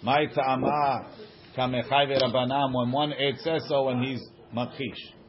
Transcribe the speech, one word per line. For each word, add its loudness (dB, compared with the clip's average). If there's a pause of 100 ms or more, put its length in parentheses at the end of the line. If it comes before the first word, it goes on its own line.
Mai 2
ta'ama, 2 (500)
kamechai -2
v'rabanam, 2
when 0
one 0
ed -2
says -2
so 2
and 0
he's -6 (340)
makhish. -8 (160)